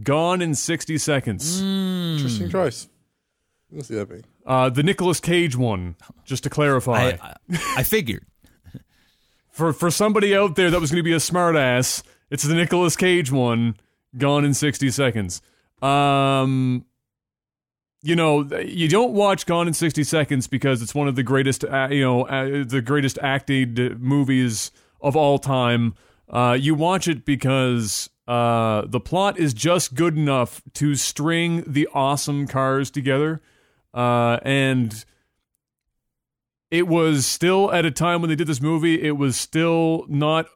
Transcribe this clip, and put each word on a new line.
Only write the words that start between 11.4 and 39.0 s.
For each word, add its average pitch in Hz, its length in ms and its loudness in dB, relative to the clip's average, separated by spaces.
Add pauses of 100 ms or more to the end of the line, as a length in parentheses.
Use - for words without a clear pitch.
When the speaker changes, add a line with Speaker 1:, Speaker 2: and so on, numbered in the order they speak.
Speaker 1:
it's 143 140 -4
the 156 120 0
Nicolas 175 420 2
Cage 175 340 2
one, 117 460 0 (400)
Gone 143 260 2
in 143 100 2
sixty 139 380 0
Seconds. 110 500 -2 (400)
Um, 135 1000 2 (1200)
you 170 160 0
know, 151 260 4
th-, 139 260 -6
you 165 200 0
don't 233 240 2
watch 202 320 2
Gone 170 240 0
in 156 40 0
sixty - 300 0
Seconds 143 440 0
because 131 340 -2
it's 113 120 -10
one 147 140 -2
of 131 80 -2
the 135 80 0
greatest, 135 400 0
uh, 135 260 -2
you 143 120 0
know, 127 240 2
uh, 135 420 -2
the 131 140 -2
greatest 135 400 -2
acted 131 800 -2
movies 127 720 0 (280)
of 139 160 0
all 143 240 4
time. 120 540 0 (360)
Uh, 123 300 2
you 151 160 0
watch 175 320 0
it 151 180 -2
because, 127 840 0 (180)
uh, 117 600 2
the 123 120 -2
plot 196 400 -2
is 147 140 0
just 147 400 0
good 156 240 0
enough 139 440 0 (120)
to 143 220 0
string 165 720 -2
the 147 260 0
awesome 139 540 -2
cars 135 420 -2
together. 143 520 -2 (520)
Uh, 120 500 2
and 131 640 0 (1700)
it 175 160 2
was 160 380 2
still, 190 460 2
at 170 140 2
a 156 60 0
time 170 300 0
when 165 80 0
they 156 60 0
did 156 120 -2
this 131 140 -2
movie, 160 400 2